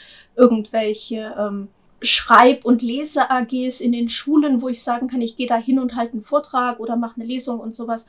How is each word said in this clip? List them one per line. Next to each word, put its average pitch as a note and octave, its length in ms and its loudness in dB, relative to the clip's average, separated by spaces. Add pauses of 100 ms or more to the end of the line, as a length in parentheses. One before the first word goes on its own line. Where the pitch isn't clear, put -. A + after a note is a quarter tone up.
(340)
irgendwelche, A3 1040 2
ähm, G3+ 300 -6 (340)
Schreib- B3 640 6
und A#3+ 160 4
Lese-A C4 600 -2
Gs B3+ 380 -4
in A#3+ 120 0
den A#3+ 160 -2
Schulen, C#4+ 520 0
wo B3+ 80 -4
ich A#3 140 -6
sagen A#3+ 260 -4
kann, B3 140 -4
ich A3+ 140 -6
geh B3 100 -4
da A#3+ 100 0
hin C4 220 0
und B3 160 -4
halte A#3 200 -4
einen G#3+ 80 -8
Vortrag B3 580 -2
oder A#3 160 -6
mach A#3 200 -4
eine A3+ 80 -10
Lesung A#3+ 360 -6
und A3+ 140 -12
sowas. A3+ 340 -8